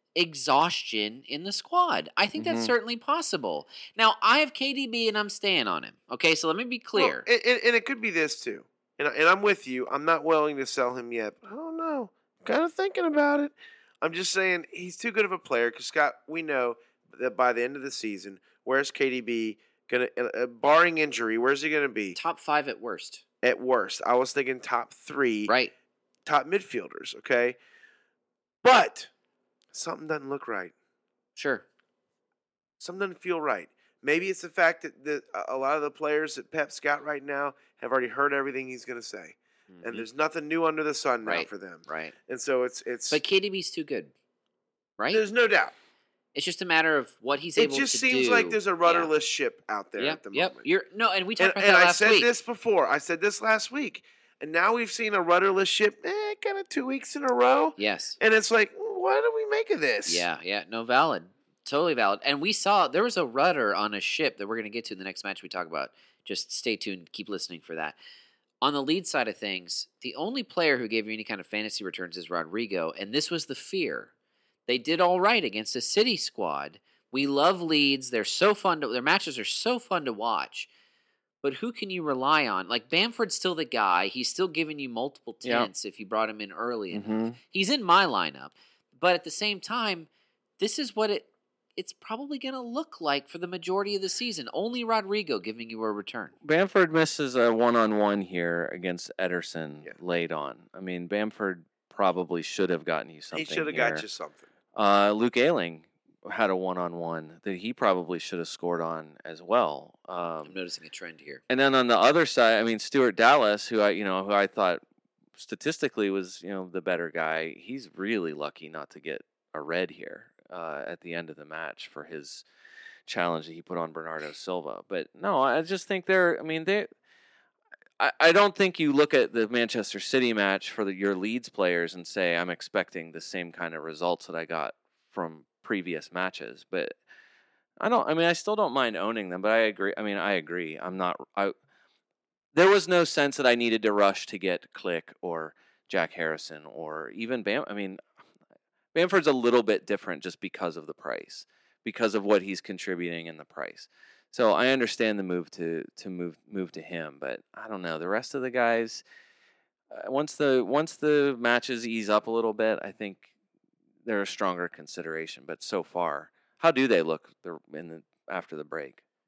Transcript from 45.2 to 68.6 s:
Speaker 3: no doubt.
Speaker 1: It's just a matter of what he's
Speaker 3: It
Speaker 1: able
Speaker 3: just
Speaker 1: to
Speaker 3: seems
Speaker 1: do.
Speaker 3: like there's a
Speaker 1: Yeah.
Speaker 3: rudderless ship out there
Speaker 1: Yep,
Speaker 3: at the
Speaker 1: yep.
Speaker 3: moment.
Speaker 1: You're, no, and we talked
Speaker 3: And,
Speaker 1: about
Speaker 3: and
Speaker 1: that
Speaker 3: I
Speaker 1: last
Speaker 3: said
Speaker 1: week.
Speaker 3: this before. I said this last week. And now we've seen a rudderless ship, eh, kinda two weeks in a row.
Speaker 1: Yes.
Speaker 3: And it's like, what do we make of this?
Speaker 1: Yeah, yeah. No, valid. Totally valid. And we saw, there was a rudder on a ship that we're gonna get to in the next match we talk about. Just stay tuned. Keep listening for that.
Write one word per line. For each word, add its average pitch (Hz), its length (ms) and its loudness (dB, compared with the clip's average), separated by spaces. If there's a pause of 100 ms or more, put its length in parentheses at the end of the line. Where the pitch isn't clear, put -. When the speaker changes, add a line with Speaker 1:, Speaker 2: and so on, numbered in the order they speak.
Speaker 3:
no 240 160 4
doubt. 170 260 4 (600)
Speaker 1:
It's 143 120 -4
just 175 160 -4
a 190 40 -4
matter 160 320 4
of 123 220 -2
what 135 200 0
he's 160 180 -4
Speaker 3:
It 220 60 6
Speaker 1:
able 139 140 0
Speaker 3:
just 269 140 2
Speaker 1:
to - 60 0
Speaker 3:
seems 254 300 2
Speaker 1:
do. 226 60 6
Speaker 3:
like 226 160 4
there's 208 180 -2
a 196 40 2
Speaker 1:
Yeah. 175 80 2
Speaker 3:
rudderless 170 480 4
ship - 400 -2
out 104 240 -6
there 101 120 -4
Speaker 1:
Yep, 147 100 0
Speaker 3:
at - 100 -12
the 98 80 -12
Speaker 1:
yep. 160 200 0
Speaker 3:
moment. - 160 -16
Speaker 1:
You're, 175 160 2 (120)
no, 220 160 2
and 185 160 0
we 226 80 -4
talked 185 220 4
Speaker 3:
And, 196 60 2
Speaker 1:
about - 40 -
Speaker 3:
and 196 80 12
Speaker 1:
that 180 60 12
Speaker 3:
I 180 60 10
Speaker 1:
last 175 100 4
Speaker 3:
said 214 140 6
Speaker 1:
week. 196 120 6
Speaker 3:
this 240 180 2
before. 208 460 2
I 147 120 4
said 165 220 -4
this 202 200 0
last 220 300 2
week. 262 320 -8 (360)
And 156 120 -10
now 175 220 4
we've 233 180 0
seen 220 220 -4
a 196 80 2
rudderless 185 480 6
ship, 208 360 2
eh, 415 360 -4
kinda 392 220 -4
two 277 220 -4
weeks 269 300 -6
in 285 80 -6
a 254 100 2
row. 262 440 6
Speaker 1:
Yes. 202 440 -2
Speaker 3:
And 220 120 6
it's 220 160 4
like, 220 280 4
what 392 440 0
do 466 140 4
we 440 140 0
make 440 220 0
of 175 100 0
this? 104 340 0
Speaker 1:
Yeah, 87 260 0
yeah. 95 280 -4
No, 113 160 -6
valid. 123 380 2 (420)
Totally 156 300 2
valid. 101 280 2
And 143 180 0
we 202 120 0
saw, 196 340 2
there 151 160 0
was 240 140 0
a 175 80 2
rudder 131 500 2
on 104 180 0
a 101 80 -4
ship - 360 -2
that 101 100 -8
we're 110 100 -4
gonna 107 120 -8
get 110 160 -8
to - 80 -10
in 92 60 -14
the 95 60 -12
next 95 200 -12
match 98 180 -8
we 95 60 -16
talk 90 180 -6
about. 78 240 -6 (320)
Just - 280 -6
stay - 260 -4
tuned. 92 340 -10
Keep - 180 -12
listening 90 320 -8
for 82 140 -12
that. 78 200 -8 (640)